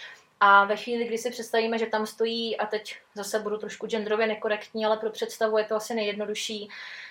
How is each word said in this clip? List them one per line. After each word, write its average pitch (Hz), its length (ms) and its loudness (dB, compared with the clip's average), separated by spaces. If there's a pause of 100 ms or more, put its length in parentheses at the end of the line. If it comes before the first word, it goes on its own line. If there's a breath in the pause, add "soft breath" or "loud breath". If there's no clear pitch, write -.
(400 loud breath)
a 202 260 10
ve 208 120 0
chvíli, 240 280 -2
kdy 220 120 -4
si 240 140 -4
představíme, 226 460 0
že 226 80 0
tam 220 200 -2
stojí, 226 520 -2
a 208 80 0
teď 214 320 -6 (160)
zase 202 260 -4
budu 208 180 -4
trošku 214 300 -10
genderově 214 400 0
nekorektní, 214 580 -2
ale 214 120 4
pro 220 120 -4
představu 220 480 0
je 214 60 4
to 220 120 -2
asi 214 200 -2
nejjednodušší, 208 720 -4 (420 loud breath)